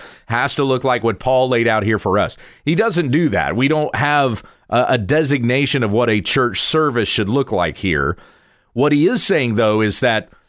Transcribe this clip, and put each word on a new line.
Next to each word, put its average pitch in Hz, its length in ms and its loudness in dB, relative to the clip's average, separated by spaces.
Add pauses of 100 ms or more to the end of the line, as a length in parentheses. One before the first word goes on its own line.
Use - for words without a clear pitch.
(240)
has 123 300 -2
to 143 100 0
look 131 200 -2
like 123 200 0
what 110 160 0
Paul 127 300 0
laid 117 180 2
out 110 140 2
here 107 160 0
for 98 200 0
us. 95 160 -2 (300)
He 165 100 0
doesn't 170 360 0
do 156 180 2
that. 85 280 -2
We 135 120 0
don't 151 260 -2
have 139 480 0 (280)
a, 123 180 0
a 127 100 0
designation 135 840 0
of 104 100 0
what 117 160 2
a 107 140 0
church 120 380 0
service 139 500 0
should 104 180 -2
look 123 240 -2
like 85 240 -2
here. 76 400 -2 (560)
What 143 200 2
he 147 140 4
is 240 160 2
saying, 127 340 0
though, 110 260 2
is 104 180 -2
that 113 300 0 (180)